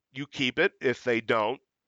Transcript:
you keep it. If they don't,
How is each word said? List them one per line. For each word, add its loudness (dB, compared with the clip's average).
you -10
keep -4
it. 2
If 0
they 2
don't, 0